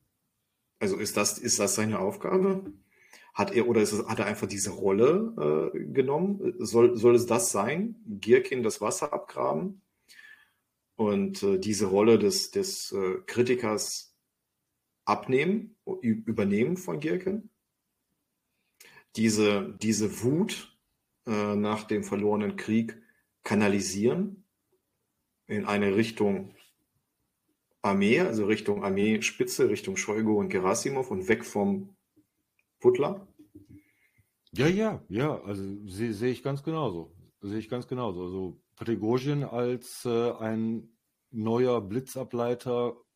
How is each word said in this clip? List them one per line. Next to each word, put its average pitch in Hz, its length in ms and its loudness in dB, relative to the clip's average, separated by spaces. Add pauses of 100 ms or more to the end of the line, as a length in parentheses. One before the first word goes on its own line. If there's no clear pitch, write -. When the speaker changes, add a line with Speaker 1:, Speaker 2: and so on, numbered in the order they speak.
(800)
Speaker 1:
also 98 180 -2
ist 107 200 -4
das, 104 200 0
ist - 220 -2
das 101 160 0
seine 107 240 0
Aufgabe? 190 760 0 (600)
Hat 101 200 -2
er, 117 140 4
oder 113 140 4
ist 104 100 2
es, 110 160 -4
hat 117 120 -4
er 104 60 0
einfach 104 220 -4
diese 101 240 -4
Rolle, 151 1040 2
äh, - 60 -4
genommen? 143 800 0
Soll, 120 380 6
soll 120 180 8
es 117 100 4
das 120 260 2
sein? 156 440 -2 (100)
Gierkin 117 580 2
das 104 180 -2
Wasser 127 320 -2
abgraben 156 680 -4 (1120)
und, 98 480 -2
äh, 98 160 2
diese 104 280 -2
Rolle 104 320 6
des, 98 320 0
des, - 420 -4
äh, 92 320 -2
Kritikers 117 920 -2 (880)
abnehmen, 143 720 0 (100)
ü-, - 400 -2
übernehmen 110 520 0
von - 240 -6
Gierkin? 185 480 -4 (1700)
Diese, 104 640 2
diese 104 420 0
Wut, 160 540 -2 (480)
äh, 104 300 0
nach 104 280 0
dem 104 200 -2
verlorenen 104 520 -2
Krieg 113 420 -2 (460)
kanalisieren 110 1000 0 (1040)
in 104 180 -4
eine 101 300 2
Richtung 101 580 0 (1300)
Armee, 101 380 4
also 117 260 0
Richtung 104 380 0
Armeespitze, 104 840 0
Richtung 95 280 -4
Shoigu 107 400 0
und 98 120 0
Gerasimov 107 600 0
und 95 180 -6
weg 110 160 2
vom 98 520 -2 (840)
Butler? 147 480 2 (1200)
Speaker 2:
Ja, 135 160 2
ja, 202 420 0
ja, 117 320 -2
also 98 220 -6 (240)
se-, 107 260 -4
sehe 117 180 -2
ich 120 120 -6
ganz 139 180 -4
genauso. 123 540 -6 (260)
Sehe 101 160 -6
ich 110 120 -8
ganz 123 180 -8
genauso. 107 360 -6
Also 90 380 -8 (140)
Prigozhin 120 680 -2
als, 123 640 -6
äh, 117 280 0
ein 113 600 -4 (360)
neuer 117 500 0
Blitzableiter 120 1120 -4 (200)